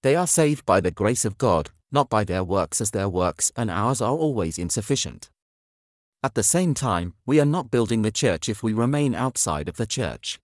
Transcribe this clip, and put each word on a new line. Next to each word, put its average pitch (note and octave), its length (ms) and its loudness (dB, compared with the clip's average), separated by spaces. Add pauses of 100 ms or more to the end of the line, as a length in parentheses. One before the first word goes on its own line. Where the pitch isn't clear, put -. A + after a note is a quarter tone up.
They C3+ 140 4
are F3 120 2
saved D3+ 380 2
by F#2+ 160 4
the F2+ 100 0
grace A2 320 0
of G#2 140 -2
God, F2 320 2 (220)
not C#3 180 2
by G#2+ 140 2
their F#2 200 -2
works, F#2 380 -2
as G#2 100 -2
their G2 160 -2
works F2+ 480 -2
and A#2 140 -2
ours G#2 320 0
are A2+ 100 0
always C3 460 -2
insufficient. F2+ 720 -4 (920)
At - 140 -4
the A2 80 2
same F3 300 2
time, F2+ 400 -2 (120)
we C#3+ 140 4
are C#3+ 60 6
not D#3 260 0
building A#2 300 2
the G#2+ 100 2
church G2 380 0
if G#2+ 140 -4
we A2 100 0
remain C3 420 2
outside E2 540 -2
of - 80 -10
the A#2 80 -2
church. D#2+ 580 -6